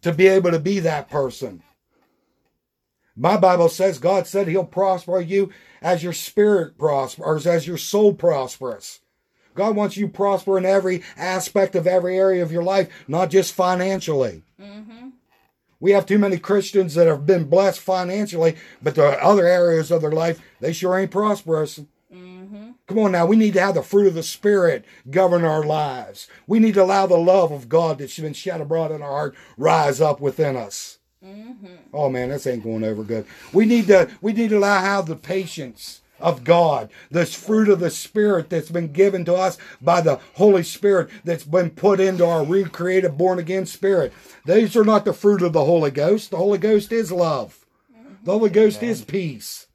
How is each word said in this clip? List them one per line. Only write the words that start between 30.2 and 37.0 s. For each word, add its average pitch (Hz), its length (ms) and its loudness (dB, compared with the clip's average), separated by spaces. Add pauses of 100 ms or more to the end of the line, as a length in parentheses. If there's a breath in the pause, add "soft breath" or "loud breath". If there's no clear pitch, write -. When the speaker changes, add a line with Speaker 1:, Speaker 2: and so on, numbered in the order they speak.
Speaker 1:
us. - 420 -12 (260)
Speaker 2:
Mm-hmm. 202 520 -20 (180)
Speaker 1:
Oh 143 160 -2
man, 127 200 -6
this 139 180 -8
ain't 123 160 -6
going 113 200 -6
over 110 200 -6
good. 110 220 -8 (280 loud breath)
We 214 120 4
need 220 220 2
to, 139 220 6 (120)
we 214 120 -4
need 226 160 -2
to 214 80 0
allow 202 220 2
how 196 220 -2
the 160 160 -8
patience 165 840 -10 (180)
of 143 240 -2
God, 151 460 2 (220 loud breath)